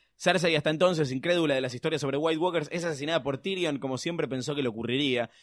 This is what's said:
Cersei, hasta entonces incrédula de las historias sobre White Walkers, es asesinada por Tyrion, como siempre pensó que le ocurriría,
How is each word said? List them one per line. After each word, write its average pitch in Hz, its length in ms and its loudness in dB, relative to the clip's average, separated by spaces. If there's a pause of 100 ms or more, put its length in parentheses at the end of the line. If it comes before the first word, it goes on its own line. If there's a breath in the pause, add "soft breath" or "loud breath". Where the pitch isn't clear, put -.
(180 soft breath)
Cersei, 175 400 2
hasta 151 120 0
entonces 160 420 2
incrédula 156 440 2
de 131 60 0
las 123 120 -4
historias 151 280 -2
sobre 139 160 -2
White 160 200 0
Walkers, 160 340 0
es 170 120 -4
asesinada 151 400 -2
por 135 140 -2
Tyrion, 170 420 -2
como 131 180 -4
siempre 165 300 -2
pensó 131 280 -4
que 143 60 -2
le 127 60 0
ocurriría, 117 640 0 (140 soft breath)